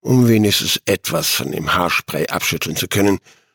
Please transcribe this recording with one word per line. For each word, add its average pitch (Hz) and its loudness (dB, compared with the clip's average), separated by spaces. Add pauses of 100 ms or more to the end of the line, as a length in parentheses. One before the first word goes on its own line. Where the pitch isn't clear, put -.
um 123 4
wenigstens 107 2
etwas - -2
von - -4
dem 151 -4
Haarspray 85 -2
abschütteln - -4
zu - -4
können, 101 0 (360)